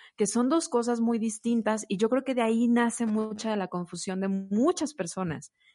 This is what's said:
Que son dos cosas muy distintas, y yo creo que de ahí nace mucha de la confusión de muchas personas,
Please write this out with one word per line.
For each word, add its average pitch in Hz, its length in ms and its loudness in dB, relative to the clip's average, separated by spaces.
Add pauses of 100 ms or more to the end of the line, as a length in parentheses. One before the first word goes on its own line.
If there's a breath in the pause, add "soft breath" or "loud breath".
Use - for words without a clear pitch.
(160 loud breath)
Que 208 120 0
son 240 220 2
dos 330 200 2
cosas 240 300 0
muy 233 180 2
distintas, 220 720 -2
y 196 100 -2
yo 220 120 2
creo 262 140 2
que 262 120 -2
de 240 80 2
ahí 226 240 2
nace 233 400 2
mucha 214 420 -2
de 208 80 0
la 185 100 -2
confusión 180 540 -6
de 196 60 0
muchas 208 640 0
personas, 170 580 -6 (240 soft breath)